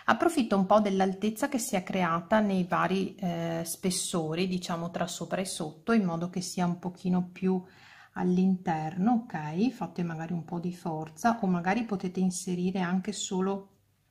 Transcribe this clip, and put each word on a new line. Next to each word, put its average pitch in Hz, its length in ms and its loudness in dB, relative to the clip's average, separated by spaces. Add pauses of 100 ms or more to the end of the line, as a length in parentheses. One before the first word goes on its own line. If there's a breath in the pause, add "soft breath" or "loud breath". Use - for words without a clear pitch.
approfitto 233 500 4
un 196 100 4
po' 208 140 8
dell'altezza 196 680 2
che 262 100 -2
si - 160 -2
è 180 80 0
creata 180 560 2
nei 196 240 2
vari, 180 520 0
eh, 170 500 -2
spessori, 180 840 -2
diciamo, 175 440 -4
tra 180 160 -2
sopra - 340 -4
e 196 40 -2
sotto, - 460 -6
in 220 140 4
modo 170 240 -2
che 185 100 -6
sia 180 260 -2
un 175 140 0
pochino 180 540 -2
più 185 280 0 (560 loud breath)
all'interno, 185 1080 2
ok? 160 440 -2
Fate 180 340 -6
magari 165 300 -4
un 165 120 -4
po' 175 140 -6
di 175 140 -4
forza, 170 680 -2
o 196 60 2
magari 185 380 2
potete 185 340 -4
inserire 185 600 -2
anche 185 300 -2
solo 196 640 -4 (360)